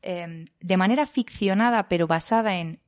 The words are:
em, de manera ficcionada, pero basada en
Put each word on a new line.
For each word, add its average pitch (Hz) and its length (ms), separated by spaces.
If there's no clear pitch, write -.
em, 170 420
de 180 160
manera 233 300
ficcionada, 220 800
pero 170 180
basada 214 500
en 165 320